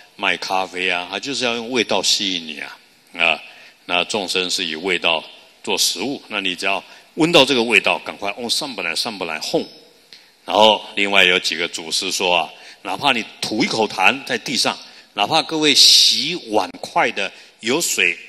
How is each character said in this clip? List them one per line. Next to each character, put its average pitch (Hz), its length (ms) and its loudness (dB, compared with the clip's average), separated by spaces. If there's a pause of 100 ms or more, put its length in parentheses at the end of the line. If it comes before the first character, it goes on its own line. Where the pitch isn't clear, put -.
(160)
卖 95 220 -2
咖 95 300 -2
啡 90 200 -4
啊， 90 220 -2
它 98 100 -6
就 135 140 -8
是 120 120 -4
要 117 100 -2
用 117 160 -8
味 120 120 0
道 98 200 0
吸 98 320 0
引 82 100 -6
你 78 140 -12
啊， 69 180 -14 (400)
啊， 85 260 0 (440)
那 90 160 0
众 95 240 -4
生 92 240 -2
是 95 120 -2
以 80 120 -4
味 87 240 -2
道 82 240 0 (400)
做 104 120 -4
食 - 260 -2
物， 123 260 -6
那 107 120 -6
你 95 160 -4
只 98 120 -6
要 98 160 -2 (320)
闻 170 160 2
到 160 120 8
这 131 120 2
个 117 80 4
味 113 160 2
道， 90 260 2
赶 87 100 -8
快， 101 220 -6
哦， 120 100 -6
上 139 280 -4
不 98 80 -6
来， 82 120 -6
上 110 220 -6
不 90 80 -6
来， 80 140 -6
哄。 - 280 -2 (800)
然 87 100 0
后 104 300 6 (100)
另 101 140 0
外 98 140 6
有 90 160 6
几 - 160 -2
个 85 120 -2
祖 82 240 -10
师 95 200 -2
说 90 240 2
啊， 80 140 0 (340)
哪 95 120 -6
怕 139 160 2
你 117 120 -2 (180)
吐 110 220 -2
一 208 40 2
口 113 200 0
痰 110 380 2
在 123 120 -2
地 - 180 -6
上， 107 220 0 (360)
哪 101 140 0
怕 156 160 2
各 160 140 -4
位 151 180 4
洗 - 600 4 (160)
碗 98 180 0 (100)
筷 147 320 0
的 98 200 -4 (280)
有 127 220 0
水 90 360 0 (120)